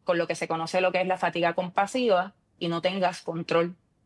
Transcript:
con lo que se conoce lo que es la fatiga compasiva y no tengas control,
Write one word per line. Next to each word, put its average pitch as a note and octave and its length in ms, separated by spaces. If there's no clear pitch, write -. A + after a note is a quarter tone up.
con F3 140
lo E3+ 80
que E3 80
se E3 140
conoce E3 320
lo F#3 120
que F3+ 80
es F#3 60
la F#3 100
fatiga E3+ 380
compasiva G3 800
y F3 100
no E3+ 140
tengas F#3 400
control, E3+ 520